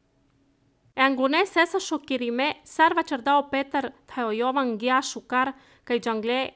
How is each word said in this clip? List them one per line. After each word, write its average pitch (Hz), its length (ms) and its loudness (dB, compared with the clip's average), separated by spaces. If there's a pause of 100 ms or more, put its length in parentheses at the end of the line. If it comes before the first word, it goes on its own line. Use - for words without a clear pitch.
(960)
E 262 60 4
anglune 269 440 2
sesa 349 340 2
šokirime, 262 760 -4 (100)
sar 330 300 4
vačar 320 280 -2
dao 285 280 2
Petar, 269 420 -4 (140)
taj - 180 -6
o 220 60 -2
Jovan 247 480 0
gija 254 240 2
šukar, 254 500 -2 (320)
kaj 240 160 -2
džangle, 233 560 -2